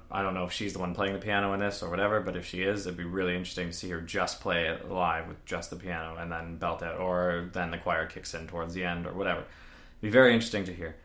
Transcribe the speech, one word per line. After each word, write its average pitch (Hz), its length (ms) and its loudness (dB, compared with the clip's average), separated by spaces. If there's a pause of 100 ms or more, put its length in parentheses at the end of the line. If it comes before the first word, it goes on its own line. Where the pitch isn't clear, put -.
(100)
I 98 120 0
don't 95 120 0
know 90 100 0
if 87 80 -4
she's 101 200 -2
the 92 80 -4
one 90 140 -2
playing 98 180 0
the 98 80 -4
piano 101 320 2
in 98 80 0
this 101 220 -2
or 85 80 -4
whatever, 104 300 4
but 92 160 -2
if 87 100 -6
she 92 160 -4
is, 98 240 2
it'd 87 100 -4
be 87 80 -6
really 90 320 0
interesting 87 320 -4
to 82 40 -6
see 92 180 -6
her 82 100 -4
just 90 400 -2
play 85 260 2
it - 240 -4
live 85 380 0
with - 160 -14
just 82 260 -6
the - 60 -8
piano 82 420 -6
and 85 140 -6
then 82 240 -6
belt 85 260 -2
out, 82 160 -4
or 90 540 2
then 87 180 -2
the 82 80 -4
choir 82 280 0
kicks - 280 -10
in 82 140 -8
towards 85 260 -6
the 90 100 -2
end 87 220 -2
or 92 60 -6
whatever. 90 280 0
It'd - 640 -16
be 107 80 0
very 123 240 12
interesting 110 300 2
to 90 100 -6
hear. 82 300 -8